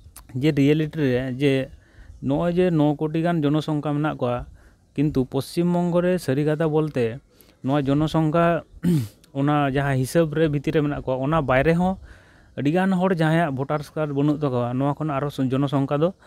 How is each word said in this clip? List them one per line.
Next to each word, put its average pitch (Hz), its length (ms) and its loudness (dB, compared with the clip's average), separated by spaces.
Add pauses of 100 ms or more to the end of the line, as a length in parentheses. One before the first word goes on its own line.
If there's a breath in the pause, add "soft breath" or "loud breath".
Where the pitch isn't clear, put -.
(340)
ᱡᱮ, 135 180 0
ᱨᱤᱭᱮᱞᱤᱴᱤ 151 440 2
ᱨᱮ 131 400 -2
ᱡᱮ, 135 320 0 (540 soft breath)
ᱱᱚᱜᱼᱚᱭ 160 320 -2
ᱡᱮ 180 160 2
ᱱᱚ 151 260 4
ᱠᱳᱴᱤ 156 260 -2
ᱜᱟᱱ 170 200 0
ᱡᱚᱱᱚᱥᱚᱝᱠᱷᱟ 147 500 0
ᱢᱮᱱᱟᱜ 147 260 -2
ᱠᱚᱣᱟ, 123 280 -4 (500 soft breath)
ᱠᱤᱱᱛᱩ 139 320 2
ᱯᱚᱥᱪᱤᱢ 175 440 -2
ᱵᱚᱝᱜᱚ 175 300 0
ᱨᱮ 180 160 2
ᱥᱟᱹᱨᱤ 143 260 -2
ᱠᱟᱛᱷᱟ 151 240 0
ᱵᱚᱞᱛᱮ 143 520 -2 (440 soft breath)
ᱱᱚᱣᱟ 143 180 0
ᱡᱚᱱᱚᱥᱚᱝᱠᱷᱟ, 156 800 2 (320)
<clears throat> - 400 -4
ᱚᱱᱟ 143 360 0
ᱡᱟᱦᱟᱸ 139 280 0
ᱦᱤᱥᱟᱹᱵ 151 340 0
ᱨᱮ 156 160 2
ᱵᱷᱤᱛᱤᱨ 147 260 -2
ᱨᱮ 160 60 2
ᱢᱮᱱᱟᱜ 143 240 -2
ᱠᱚᱣᱟ, 131 140 -2
ᱚᱱᱟ 151 240 0
ᱵᱟᱭᱨᱮ 135 320 2
ᱦᱚᱸ 185 220 0 (600 soft breath)
ᱟᱹᱰᱤᱜᱟᱱ 180 380 0
ᱦᱚᱲ 185 200 2
ᱡᱟᱦᱟᱸᱭᱟᱜ 160 400 2
ᱵᱷᱳᱴᱟᱨᱥ 143 360 -4
ᱠᱟᱨᱰ 156 240 -4
ᱵᱟᱹᱱᱩᱜ 143 240 2
ᱛᱟᱠᱚᱣᱟ, 123 360 -2
ᱱᱚᱣᱟ 139 200 0
ᱠᱷᱚᱱ 151 160 -4
ᱟᱨᱚ 139 200 -2
ᱥᱚᱝ-, 131 200 -2
ᱡᱚᱱᱚᱥᱚᱝᱠᱷᱟ 139 480 0
ᱫᱚ 170 160 0 (120 soft breath)